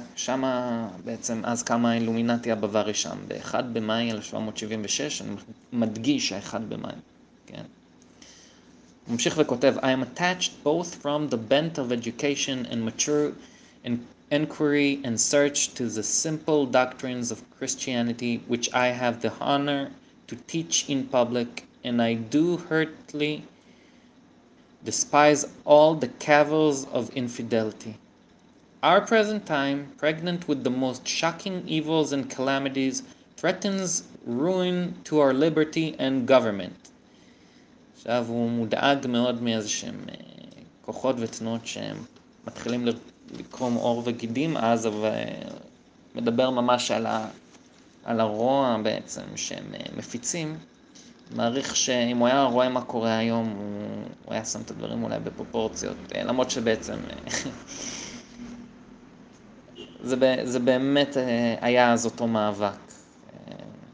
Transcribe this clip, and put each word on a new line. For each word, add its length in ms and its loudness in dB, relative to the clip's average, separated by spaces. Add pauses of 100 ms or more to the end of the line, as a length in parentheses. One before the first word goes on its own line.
(160)
שמה 720 -2 (180)
בעצם 400 -6
אז 180 -2
קם 220 2
האילומינטי 680 2
הבווארי 420 0
שם, 240 -4 (100)
באחד 460 -4
במאי 380 -2
אלף 120 -6
שבע 160 -8
מאות 180 -6
שבעים 260 -6
ושש, 380 -4
אני 140 -8 (380)
מדגיש, 580 0
האחד 380 -6
במאי, 240 -8 (540)
כן. 160 -14 (1400)
הוא 80 -4
ממשיך 240 0
וכותב, 400 4
I 80 -2
am 180 2
attached 480 -2 (120)
both 400 0
from 260 -2
the 80 0
bent 400 2
of 140 -2
education 800 -2
and 140 -2
mature 460 0 (540)
en-, 200 -2 (260)
inquiry 720 2
and 160 -2
search 560 2
to 140 -4
the 140 -6
simple 640 0
doctrines 680 0
of 60 -8 (200)
Christianity, 920 -2
which 260 -2
I 140 4
have 340 0
the 180 0
honor 520 0 (360)
to 80 -10 (180)
teach 360 -2
in 180 0
public, 600 0 (160)
and 180 2
I 140 4
do 420 2 (100)
heartily 760 -2 (1400)
despise 640 4 (200)
all 300 8
the 120 -2
cavils 880 4
of 180 -2
infidelity. 840 -2 (840)
Our 200 6
present 440 2
time, 520 0
pregnant 500 -2
with 160 0
the 60 2
most 380 -2
shocking 600 -2
evils 460 2
and 160 -2
calamities, 760 -2 (320)
threatens 680 -2 (220)
ruin 800 0
to 160 2
our 140 6
liberty 640 2
and 260 0
government. 640 2 (1040)
עכשיו 320 -2
הוא 220 0
מודאג 580 2
מאוד 340 2
מאיזה 280 0
שהם, 260 -6 (140)
אה, 60 -14 (640)
כוחות 380 -2
ותנועות 480 -6
שהם 300 -8 (500)
מתחילים 400 -4
ל-, 40 2 (480)
לקרום 340 -4
עור 320 0
וגידים 520 -2
אז, 300 2
אבל 240 0 (1040)
מדבר 340 2
ממש 420 2
על 140 0
ה-, 240 -2 (760)
על 160 -2
הרוע 640 2
בעצם 380 -4 (140)
שהם, 380 -8
אה, 60 -10 (180)
מפיצים. 600 -6 (800)
מעריך 400 0
שאם 420 2
הוא 100 6
היה 160 6
רואה 260 4
מה 120 -2
קורה 360 0
היום, 320 2
הוא, 560 -8 (200)
הוא 80 -8
היה 120 -2
שם 160 -6
את 100 -12
הדברים 320 -6
אולי 160 -4
בפרופורציות, 800 -4 (180)
אה, 80 -2
למרות 280 0
שבעצם, 420 -2
אה, 380 -10 (2750)
<laughs> 60 -6
זה 60 2
ב-, 300 4
זה 140 0
באמת, 580 4
אה, 440 2
היה 320 6
אז 120 2
אותו 220 -2
מאבק, 400 2
אה, 880 -12 (380)